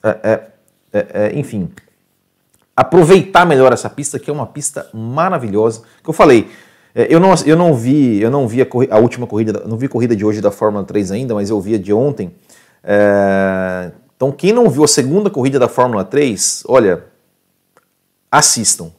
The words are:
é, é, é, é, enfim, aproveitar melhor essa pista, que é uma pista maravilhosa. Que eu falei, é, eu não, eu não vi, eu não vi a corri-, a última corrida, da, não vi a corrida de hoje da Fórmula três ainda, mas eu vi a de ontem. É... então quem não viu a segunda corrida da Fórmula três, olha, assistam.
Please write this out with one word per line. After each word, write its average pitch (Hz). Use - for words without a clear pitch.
é, 110
é, -
é, 101
é, 107
enfim, 98
aproveitar 175
melhor 131
essa 113
pista, 139
que -
é 147
uma 143
pista -
maravilhosa. 113
Que -
eu 160
falei, 135
é, 117
eu 165
não, 190
eu 156
não 170
vi, 123
eu 113
não 139
vi 117
a 120
corri-, 127
a 107
última 120
corrida, 107
da, -
não 110
vi 127
a 131
corrida 117
de 101
hoje 107
da 101
Fórmula 104
três 98
ainda, 117
mas 101
eu 107
vi 104
a 107
de 98
ontem. 113
É... 98
então 135
quem 170
não 233
viu 139
a 143
segunda 165
corrida 135
da 120
Fórmula 120
três, 127
olha, 107
assistam. 110